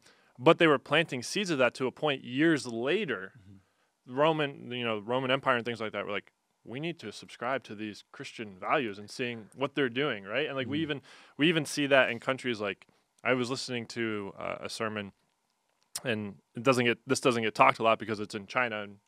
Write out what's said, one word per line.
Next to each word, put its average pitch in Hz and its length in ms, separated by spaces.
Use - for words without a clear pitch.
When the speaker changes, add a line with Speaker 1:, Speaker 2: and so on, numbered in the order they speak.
Speaker 1:
but 135 200
they 170 100
were 139 100
planting 147 440
seeds 190 280
of 151 80
that 120 160
to 131 120
a 117 60
point 139 320
years 131 420
later, 120 720
Speaker 2:
Mm-hmm. 101 800
Speaker 1:
Roman, 143 540
you 123 120
know, 110 140
Roman 127 320
Empire 135 260
and 113 80
things 117 160
like 110 120
that 101 140
were 95 60
like, 98 200
"We 120 160
need 165 200
to 110 120
subscribe 120 520
to 113 100
these 104 380
Christian 110 460
values 110 420
and 104 100
seeing 117 460
what 135 180
they're 139 140
doing," 117 360
right? 120 220
And, 135 100
like, 131 120
we 143 100
Speaker 2:
Mm-hmm. 160 40
Speaker 1:
even, 143 200
we 147 100
even 160 180
see 143 220
that 131 220
in 117 100
countries 127 400
like, 101 260
I 120 100
was 123 160
listening 123 380
to, 107 500
uh, 92 240
a 101 60
sermon, 107 440
and 107 320
it 120 60
doesn't 123 240
get, 117 200
this 131 140
doesn't 117 220
get 107 120
talked 131 240
a 117 40
lot 113 160
because 107 220
it's 104 140
in 101 120
China, 113 360
and, 101 140